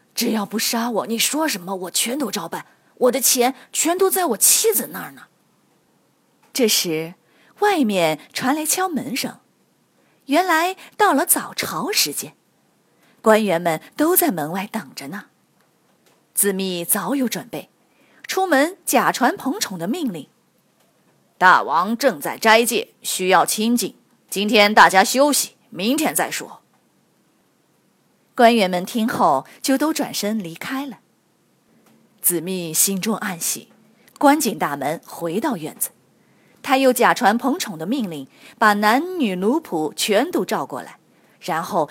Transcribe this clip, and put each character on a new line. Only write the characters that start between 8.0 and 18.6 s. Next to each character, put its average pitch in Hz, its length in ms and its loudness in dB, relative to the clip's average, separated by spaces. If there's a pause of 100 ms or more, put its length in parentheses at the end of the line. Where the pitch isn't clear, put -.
传 262 220 0
来 311 100 -4
敲 370 240 -2
门 269 260 -4
声， - 240 -8 (840)
原 302 180 2
来 359 320 0 (220)
到 392 160 4
了 285 120 2
早 - 280 -2
朝 190 380 -6
时 156 200 0
间， - 240 -10 (880)
官 220 240 4
员 170 160 0
们 165 180 -2 (160)
都 330 200 2
在 349 160 2
门 156 200 -4
外 196 160 -6
等 139 280 -10
着 139 140 -14
呢。 - 160 -14 (1080)
子 202 180 0
密 185 320 -4
早 190 320 -4
有 254 140 -2
准 - 180 -8
备， - 220 -12 (580)
出 381 200 -2
门 320 360 2